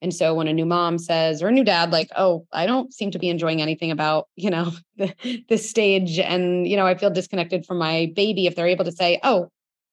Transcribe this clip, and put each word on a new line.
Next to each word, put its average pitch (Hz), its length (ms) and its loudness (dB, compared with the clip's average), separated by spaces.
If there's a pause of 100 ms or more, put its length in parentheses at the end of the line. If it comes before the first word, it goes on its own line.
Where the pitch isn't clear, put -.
And 180 120 -4
so 160 200 0
when 160 140 0
a 156 60 0
new 165 120 0
mom 170 320 0
says, 165 460 0
or 202 60 2
a - 20 4
new 262 140 4
dad, 170 260 2
like, 160 240 0
"Oh, 175 380 2
I 165 120 -2
don't 254 280 -2
seem 202 180 -6
to 160 80 -6
be 175 100 -2
enjoying 160 320 -2
anything 160 300 -4
about, 156 440 0
you 196 140 -4
know, 170 220 -2 (120)
<laughs> - 140 -20
the, 190 160 -4 (360)
this 220 200 -2
stage. 190 500 2
And, 180 480 0
you 202 100 0
know, 185 100 4
I 185 80 2
feel 202 140 2
disconnected 175 560 -4
from 180 120 -6
my 165 380 0
baby." 202 300 0
If 170 100 0
they're 170 120 -2
able 180 180 2
to 170 60 -6
say, 175 320 0
"Oh, 196 260 2 (440)